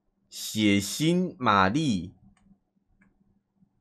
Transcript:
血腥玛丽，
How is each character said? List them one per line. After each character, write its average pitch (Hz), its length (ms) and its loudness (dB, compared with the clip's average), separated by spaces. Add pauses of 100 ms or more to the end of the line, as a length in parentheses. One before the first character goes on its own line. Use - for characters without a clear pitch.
(320)
血 104 480 0
腥 165 580 -2
玛 101 320 2
丽， 110 460 -2 (1700)